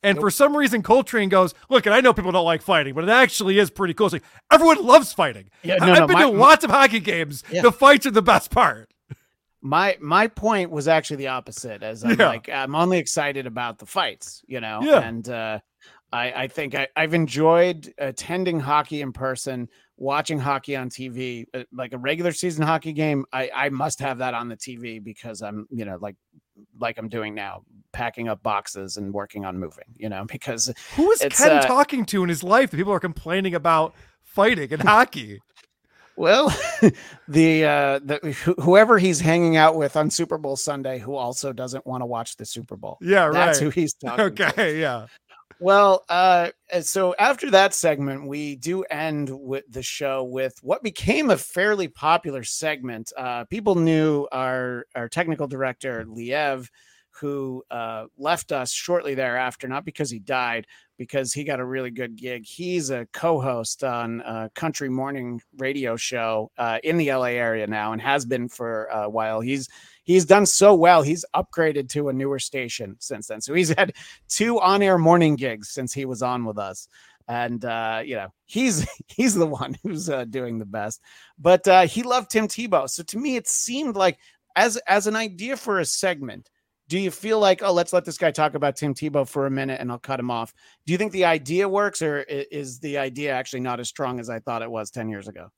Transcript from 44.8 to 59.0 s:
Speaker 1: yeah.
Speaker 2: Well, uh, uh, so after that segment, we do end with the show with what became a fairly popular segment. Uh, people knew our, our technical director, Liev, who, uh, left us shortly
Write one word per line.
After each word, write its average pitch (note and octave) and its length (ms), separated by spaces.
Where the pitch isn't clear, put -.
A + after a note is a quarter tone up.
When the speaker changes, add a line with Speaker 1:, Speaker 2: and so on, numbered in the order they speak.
Speaker 1:
yeah. B2 260
Speaker 2:
Well, G3 460
uh, F3 420
uh, F3+ 100
so F3+ 380
after B3+ 320
that F#3+ 220
segment, C#3+ 540
we D3 280
do E3+ 280
end D3+ 460
with C3+ 400
the B2+ 140
show C3+ 400
with B2+ 380
what F3+ 220
became B3 460
a F3+ 80
fairly G3 520
popular D3 540
segment. B2 720
Uh, B2 280
people G3+ 300
knew D#3 560
our, B2+ 540
our A#2 140
technical D#3+ 380
director, B2+ 580
Liev, B2+ 600
who, C3+ 580
uh, A2+ 360
left D#3+ 360
us B2+ 180
shortly E3+ 440